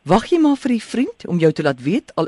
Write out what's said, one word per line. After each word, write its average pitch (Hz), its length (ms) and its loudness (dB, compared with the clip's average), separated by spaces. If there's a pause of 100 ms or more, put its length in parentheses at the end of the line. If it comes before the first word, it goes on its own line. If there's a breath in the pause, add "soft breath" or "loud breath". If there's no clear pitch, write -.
Wag 180 260 2
jy 349 100 2
maar 294 180 2
vir 277 140 -4
die 226 120 -2
vriend - 440 -6
om 175 120 -2
jou 160 120 4
te 156 120 -4
laat 135 200 -2
weet, 165 320 -2
al 165 120 -2